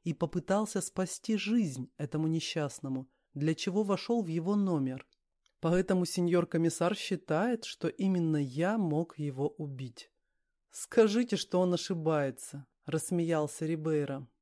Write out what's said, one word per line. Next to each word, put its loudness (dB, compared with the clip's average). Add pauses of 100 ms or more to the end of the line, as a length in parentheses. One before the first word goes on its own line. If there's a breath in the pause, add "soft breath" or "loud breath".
и 0
попытался -2
спасти -4
жизнь 0
этому -2
несчастному, -2 (240)
для 0
чего 0
вошёл 0
в -4
его 0
номер. 0 (540)
Поэтому 2
сеньор 2
комиссар 2
считает, -2
что -4
именно 2
я 0
мог 0
его -2
убить». -10 (600)
«Скажите, 2
что 0
он 4
ошибается», -2 (200)
рассмеялся 0
Рибейра. -2 (160)